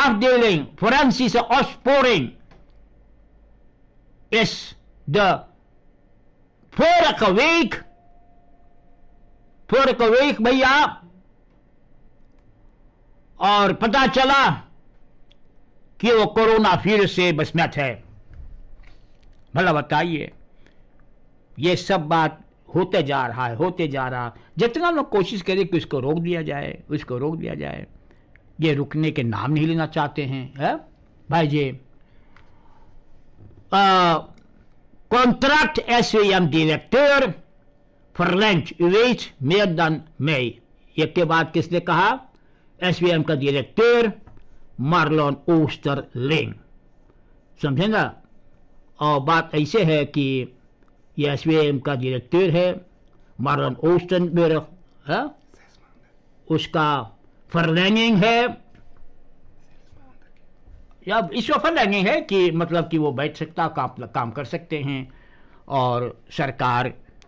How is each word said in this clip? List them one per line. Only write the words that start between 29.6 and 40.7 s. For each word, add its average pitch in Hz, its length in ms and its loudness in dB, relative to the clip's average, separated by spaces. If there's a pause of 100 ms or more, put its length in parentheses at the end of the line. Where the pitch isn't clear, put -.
लेना 165 200 -2
चाहते 147 380 -6
हैं, 131 320 -10
है 185 180 -4 (540)
भाई 160 180 0
जी। 139 320 -4 (1900)
अ, 185 440 4 (920)
contract 262 680 2
एसवीएम 208 720 2
director 160 720 2 (920)
for 175 200 -2
lunch 196 460 0
wage 214 460 2 (160)
more 190 320 2
than 156 240 0 (220)
May। 131 280 -2 (480)